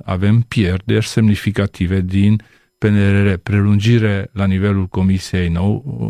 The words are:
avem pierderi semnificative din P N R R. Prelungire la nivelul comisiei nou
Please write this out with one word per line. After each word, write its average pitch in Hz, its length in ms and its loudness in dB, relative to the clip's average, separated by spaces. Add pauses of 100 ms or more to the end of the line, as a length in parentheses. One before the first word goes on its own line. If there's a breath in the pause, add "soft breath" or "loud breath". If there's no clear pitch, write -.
avem 101 360 0
pierderi 107 640 -2
semnificative 101 960 0
din 98 420 2 (340 soft breath)
P - 60 -18
N 104 120 2
R 101 360 2
R. - 20 0
Prelungire 104 1000 0
la 98 120 -2
nivelul 95 400 0
comisiei 92 640 -2
nou 90 360 -2 (260)